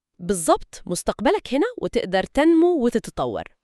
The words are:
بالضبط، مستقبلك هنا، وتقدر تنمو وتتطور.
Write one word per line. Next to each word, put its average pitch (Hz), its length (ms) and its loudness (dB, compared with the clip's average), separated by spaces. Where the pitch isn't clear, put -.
بالضبط، 185 640 -2
مستقبلك 220 680 -4
هنا، 302 120 2
وتقدر 190 460 -2
تنمو 320 640 4
وتتطور. 123 580 -4